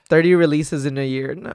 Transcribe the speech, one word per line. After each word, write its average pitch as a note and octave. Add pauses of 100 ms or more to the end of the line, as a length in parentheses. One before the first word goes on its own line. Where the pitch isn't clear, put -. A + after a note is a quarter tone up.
Thirty E3+
releases D3+
in C3+
a C#3
year. C3
No, -